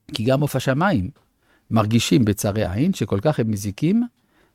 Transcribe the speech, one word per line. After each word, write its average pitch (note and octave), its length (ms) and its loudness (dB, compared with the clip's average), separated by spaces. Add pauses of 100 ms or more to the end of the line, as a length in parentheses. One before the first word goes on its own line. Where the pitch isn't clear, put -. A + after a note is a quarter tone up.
(140)
כי A2 100 -6
גם B2+ 180 2
עוף C#3+ 140 -2
השמיים C3+ 540 0 (600)
מרגישים A2+ 540 2
בצרי G2+ 460 0
עין, C#3 220 0
שכל G#2 280 -2
כך D3+ 180 0
הם A2 120 0
מזיקים, G#2+ 520 0 (520)